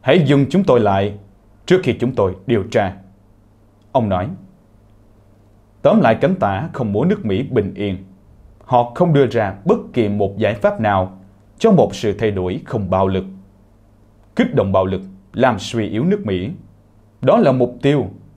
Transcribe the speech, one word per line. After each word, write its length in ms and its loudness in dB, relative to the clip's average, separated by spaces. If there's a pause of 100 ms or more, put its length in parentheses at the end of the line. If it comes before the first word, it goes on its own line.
"Hãy 240 4
dừng 240 4
chúng 140 0
tôi 160 4
lại 380 0 (480)
trước 180 4
khi 100 0
chúng 220 -4
tôi 200 0 (120)
điều 160 0
tra." 300 -2 (960)
Ông 180 0
nói, 180 -2 (1500)
"Tóm 200 4
lại, 200 4
cánh 140 0
tả 380 -2
không 200 -4
muốn 160 0
nước 160 -2
Mỹ 180 -2
bình 300 -2
yên. 240 -6 (640)
Họ 320 0
không 180 2
đưa 140 4
ra 280 -2 (100)
bất 120 2 (160)
kỳ 160 0
một 280 -4
giải 160 0
pháp 280 -2
nào 380 0 (380)
cho 140 4
một 240 4
sự 180 -2
thay 180 -2
đổi 340 -4
không 240 -6
bạo 180 0
lực. 180 -2 (1080)
Kích 200 0
động 160 2
bạo 140 2
lực 160 -4 (320)
làm 260 2
suy 300 -6
yếu 140 -4
nước 220 -2
Mỹ. 260 -4 (680)
Đó 160 4
là 140 4
mục 300 0
tiêu. 260 2 (300)